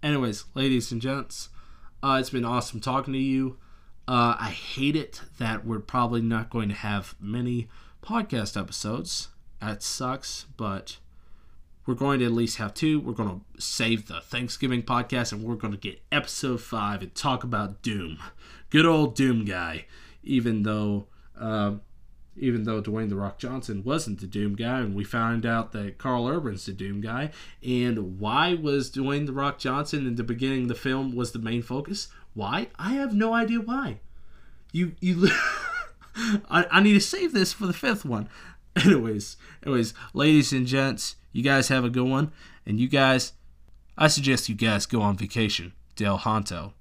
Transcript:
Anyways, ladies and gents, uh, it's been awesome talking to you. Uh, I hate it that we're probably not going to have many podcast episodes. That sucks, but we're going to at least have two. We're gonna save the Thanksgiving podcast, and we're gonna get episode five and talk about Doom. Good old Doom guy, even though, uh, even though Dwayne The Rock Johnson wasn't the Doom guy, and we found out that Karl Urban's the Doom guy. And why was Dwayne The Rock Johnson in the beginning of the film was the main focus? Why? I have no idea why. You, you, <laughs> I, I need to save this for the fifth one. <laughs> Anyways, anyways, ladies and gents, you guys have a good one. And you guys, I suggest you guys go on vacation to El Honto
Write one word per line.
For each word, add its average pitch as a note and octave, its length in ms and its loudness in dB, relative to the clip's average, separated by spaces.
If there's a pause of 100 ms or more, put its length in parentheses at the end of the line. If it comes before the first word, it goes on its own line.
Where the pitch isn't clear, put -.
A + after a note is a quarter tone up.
Anyways, C3+ 440 0 (100)
ladies C3 360 2
and A#2 100 -4
gents, C3+ 480 -6 (520)
uh, C3+ 180 4
it's C3 100 -2
been B2 160 -2
awesome A#2+ 340 -2
talking C3 340 -2
to C3 60 0
you. C3 380 0 (500)
Uh, A#2+ 320 4
I A2 100 -4
hate C#3 460 -2
it D3 260 -4 (160)
that A2+ 280 -2
we're A2+ 140 -2
probably A#2 420 0
not A2+ 280 0
going A2 200 0
to G2+ 60 -2
have G2+ 440 -4
many A#2+ 480 -4 (360)
podcast E3+ 560 -2
episodes. - 680 -6 (320)
That G#2 240 -6
sucks, - 640 -6 (120)
but G2+ 400 -8 (880)
we're C3 80 0
going C3+ 260 2
to B2 60 4
at A#2 60 2
least A#2 260 0
have G#2+ 160 -6
two. D#3 260 2
We're B2 140 -6
gonna G2+ 280 -4 (180)
save A2+ 480 0
the A#2 140 -10
Thanksgiving B2 600 -2
podcast, A#2+ 520 0
and G#2+ 100 -6
we're A#2 120 -4
gonna G#2 220 -4
get G2 240 -10 (100)
episode C#3 500 -2
five G#2 400 -2
and F2+ 120 -12
talk B2+ 300 -2
about G#2+ 400 -4
Doom. F2+ 340 -4 (520)
Good D#3 160 8
old D#3 300 4
Doom B2 300 4
guy, F2 400 -6 (380)
even A#2 400 2
though, G#2 440 0 (320)
uh, G#2+ 340 0 (640)
even A#2+ 260 0
though A2 180 -2
Dwayne A2 280 -2
The G2+ 80 -2
Rock G2 220 -6
Johnson B2 440 -6
wasn't A#2+ 380 -2
the G2+ 40 -10
Doom G2+ 300 -2
guy, A#2 240 -2
and G#2 160 -2
we G2+ 80 -2
found A#2 420 0
out A#2 280 0
that G2+ 240 -6
Karl B2 300 -2
Urban's A#2+ 380 -4
the G2 60 -8
Doom G2 300 -6
guy. A#2+ 280 -4 (320)
And A#2 580 0
why C#3 340 2
was C#3+ 360 0
Dwayne C#3 360 0
The C#3 80 -4
Rock C#3 260 -2
Johnson C#3 480 -2
in A#2+ 80 0
the A#2 80 -2
beginning B2+ 400 0
of B2 60 0
the A#2+ 60 0
film C3 380 -2
was A#2+ 200 -2
the A#2 60 -4
main A2+ 220 -2
focus? C#3+ 460 -6 (260)
Why? A2+ 340 -2 (120)
I G3 140 -2
have C#4 200 -2
no A3 200 4
idea A3+ 260 2
why. A3 400 -4 (720)
You, E3+ 300 0
you, F3+ 260 6
<laughs> - 880 -2 (340)
I, F3 220 4
I E3+ 100 8
need G#3 120 10
to G3+ 80 10
save F4+ 320 0
this F#3+ 180 4
for G3+ 160 -4
the F3+ 60 0
fifth A3+ 320 -2
one. A2+ 240 -4 (240)
<laughs> - 240 -10
Anyways, A2+ 580 4 (300)
anyways, A#2+ 280 2 (200)
ladies D3 400 6
and B2+ 120 2
gents, C3+ 520 0 (160)
you A#2 100 0
guys C3+ 240 6
have C3 160 4
a A#2+ 60 2
good B2+ 180 2
one. C3+ 240 2 (340)
And G#2+ 140 0
you B2 80 4
guys, C3 460 4 (640)
I D#3 100 6
suggest C3+ 400 4
you A2 80 -2
guys G#2 300 2
go A#2 160 2
on G2+ 160 4
vacation G2+ 560 -2 (240)
to G#2+ 80 0
El G2 140 2
Honto G2+ 600 -2